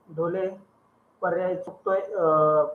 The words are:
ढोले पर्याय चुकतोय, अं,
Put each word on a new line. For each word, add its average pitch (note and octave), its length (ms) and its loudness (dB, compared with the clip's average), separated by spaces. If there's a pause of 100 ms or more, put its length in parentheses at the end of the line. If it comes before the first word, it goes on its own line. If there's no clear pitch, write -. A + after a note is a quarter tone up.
(160)
ढोले F#3 560 -4 (480)
पर्याय F3+ 360 -2
चुकतोय, F#3+ 440 -4
अं, D#3 760 2